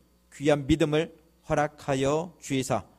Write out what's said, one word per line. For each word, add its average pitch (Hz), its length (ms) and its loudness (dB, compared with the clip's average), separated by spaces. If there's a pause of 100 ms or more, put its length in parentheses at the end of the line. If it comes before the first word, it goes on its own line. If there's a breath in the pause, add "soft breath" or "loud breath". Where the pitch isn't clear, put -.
(340)
귀한 143 320 0
믿음을 156 500 2 (320)
허락하여 147 920 -2
주이사, 131 440 -2 (140)